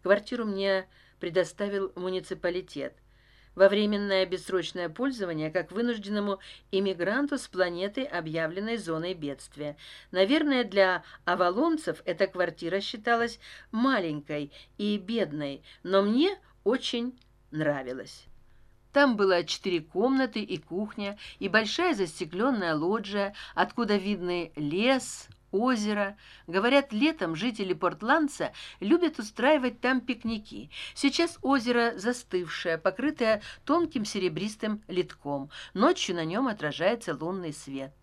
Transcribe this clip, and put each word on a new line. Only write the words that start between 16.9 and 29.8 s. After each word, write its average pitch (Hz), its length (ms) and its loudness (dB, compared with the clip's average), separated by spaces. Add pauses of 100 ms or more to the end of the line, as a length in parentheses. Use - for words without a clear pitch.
нравилось. 139 760 -4 (680)
Там 277 240 6
было 190 260 4
четыре 175 380 -2
комнаты 247 600 0
и 180 180 -6
кухня, 202 580 -6 (220)
и 190 100 -4
большая 226 460 2
застекленная 185 800 -2
лоджия, 202 580 -2 (220)
откуда 208 400 0
видны 180 600 -2
лес, 196 720 0 (200)
озеро. 208 680 0 (280)
Говорят, 240 460 4
летом 214 440 0
жители 196 380 -2
Портландца 220 800 0 (300)
любят 320 360 4
устраивать 247 600 2
там 254 220 2